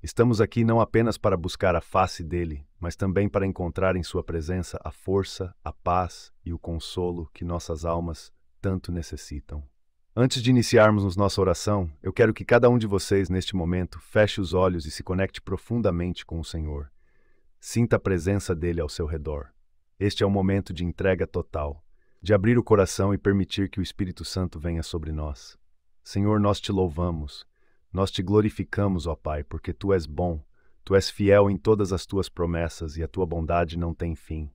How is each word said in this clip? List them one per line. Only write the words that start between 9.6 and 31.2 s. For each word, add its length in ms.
Antes 260
de 60
iniciarmos 680
nossa 280
oração, 500
eu 120
quero 180
que 100
cada 280
um 80
de 80
vocês, 420
neste 260
momento, 460
feche 400
os 140
olhos 320
e 40
se 120
conecte 400
profundamente 800
com 160
o 40
Senhor. 460
Sinta 360
a 40
presença 540
dele 260
ao 80
seu 160
redor. 460
Este 240
é 40
o 40
momento 420
de 140
entrega 400
total, 580
de 120
abrir 240
o 40
coração 520
e 40
permitir 520
que 100
o 20
Espírito 440
Santo 320
venha 240
sobre 280
nós. 460
Senhor, 340
nós 220
te 100
louvamos, 760
nós 200
te 120
glorificamos, 840
ó 100
Pai, 260
porque 300
tu 180
és 140
bom, 400
tu 100
és 140
fiel 400